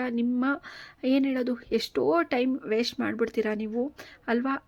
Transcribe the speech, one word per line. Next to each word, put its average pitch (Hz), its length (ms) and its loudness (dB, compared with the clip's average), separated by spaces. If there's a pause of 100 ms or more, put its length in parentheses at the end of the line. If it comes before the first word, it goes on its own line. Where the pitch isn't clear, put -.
(100)
ನಿಮ್ಮ, 240 340 0 (600)
ಏನ್ 269 220 4
ಹೇಳೋದು, 254 300 0 (160)
ಎಷ್ಟೋ 269 500 2
ಟೈಮ್ 262 420 0
ವೇಸ್ಟ್ 226 360 -2
ಮಾಡ್ಬಿಡ್ತೀರಾ 220 540 0
ನೀವು 220 380 -4 (360)
ಅಲ್ವಾ? 247 400 0